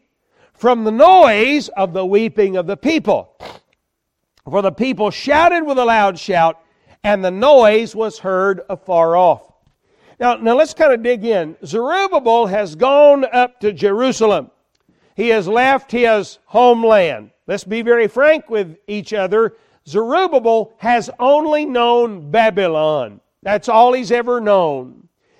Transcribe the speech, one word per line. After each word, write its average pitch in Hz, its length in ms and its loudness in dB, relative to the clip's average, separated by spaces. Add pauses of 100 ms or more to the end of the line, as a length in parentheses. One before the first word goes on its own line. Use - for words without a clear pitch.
(520)
from 233 320 -2
the 220 80 -2
noise 269 800 4
of 190 240 -4
the 185 100 -4
weeping 202 540 0
of 175 80 -4
the 190 100 -6
people. 233 580 -2 (1080)
For 156 160 -4
the 196 100 -2
people 214 400 -4
shouted 320 540 0
with 277 140 -4
a 247 80 2
loud 202 320 0
shout, 165 420 -2 (420)
and 208 220 -2
the 185 60 -2
noise 220 680 4
was 214 220 -6
heard 190 500 -2
afar 170 480 0
off." 175 340 2 (720)
Now, 240 160 0
now 226 180 0
let's 302 200 0
kind 311 180 2
of 233 100 -2
dig 233 220 -2
in. 180 400 -4
Zerubbabel 247 840 -2
has 190 300 -6
gone 277 560 4
up 247 280 0
to 208 120 -2
Jerusalem. 208 800 -2 (640)
He 233 140 -4
has 208 180 -2
left 254 420 0
his 226 540 -2
homeland. 214 880 2 (180)
Let's 190 160 -8
be 220 180 -8
very 233 240 2
frank 240 420 0
with 196 280 -6 (100)
each 208 260 -10
other. 208 440 -2 (320)
Zerubbabel 226 880 -2
has 233 420 -4
only 302 460 0
known 240 680 -2
Babylon. 156 880 -2 (220)
That's 202 260 -4
all 240 260 4
he's 240 180 -4
ever 240 280 -2
known. 160 680 -2 (320)